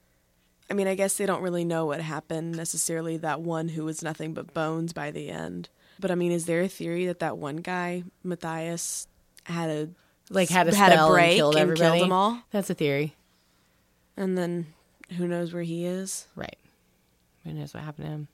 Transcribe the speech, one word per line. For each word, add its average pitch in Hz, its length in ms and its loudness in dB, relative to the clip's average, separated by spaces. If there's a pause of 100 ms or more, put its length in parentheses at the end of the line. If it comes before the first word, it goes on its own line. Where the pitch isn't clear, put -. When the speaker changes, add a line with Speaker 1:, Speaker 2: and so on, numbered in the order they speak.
(680)
Speaker 1:
I 202 60 -4
mean, 190 140 0
I 190 80 -2
guess 196 200 0
they 202 80 -2
don't 180 160 -2
really 175 240 -2
know 165 220 0
what 147 140 -4
happened 160 560 -6
necessarily, 165 640 -4
that 156 240 -4
one 165 260 -2
who 160 160 -6
was 156 180 -6
nothing 160 320 -6
but - 180 -10
bones 165 400 -4
by 151 200 -8
the 151 180 -10
end. 170 380 -10 (320)
But, 190 100 -2
I 175 60 0
mean, 175 160 0
is 170 140 -2
there 170 160 0
a 190 60 0
theory 175 380 -4
that 175 140 -4
that 147 180 -4
one 143 200 -8
guy, 180 440 -6 (220)
Matthias, 170 800 -6 (380)
had 170 260 -4
a 151 180 -4 (420)
Speaker 2:
Like, 185 180 2
had 175 180 6
a - 80 4
Speaker 1:
had 202 160 8
a - 60 12
Speaker 2:
spell 156 100 8
and - 80 8
Speaker 1:
break 175 220 8
Speaker 2:
killed 151 180 6
Speaker 1:
and 156 220 4
killed 160 40 2
Speaker 2:
everybody? 170 200 6
Speaker 1:
them 185 120 4
all? 208 380 2
Speaker 2:
That's 202 200 -2
a 175 40 -4
theory. 143 400 0 (1040)
Speaker 1:
And 190 200 -2
then 175 300 -2 (500)
who 175 120 -2
knows 175 260 -4
where 175 80 -6
he 170 220 -6
is? 185 500 -8
Speaker 2:
Right. - 240 -12 (880)
Who 160 80 -12
knows 147 200 -10
what - 120 -12
happened 151 220 -12
to 151 40 -8
him? 151 240 -10